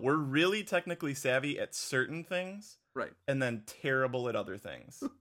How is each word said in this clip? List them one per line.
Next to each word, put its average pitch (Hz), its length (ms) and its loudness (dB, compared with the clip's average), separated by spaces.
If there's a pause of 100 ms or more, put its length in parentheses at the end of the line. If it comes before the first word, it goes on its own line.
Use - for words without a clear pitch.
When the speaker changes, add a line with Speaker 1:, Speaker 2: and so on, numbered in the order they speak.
Speaker 1:
we're 135 140 6
really 160 480 2
technically 175 500 -2
savvy 135 420 2
at 95 160 -4
certain 139 520 -2
things. 185 540 -8 (160)
Speaker 2:
Right. 120 180 -6 (160)
Speaker 1:
And 135 120 2
then 120 240 0
terrible 131 640 0
at 113 60 0
other 101 240 -2
things. - 460 -12 (160)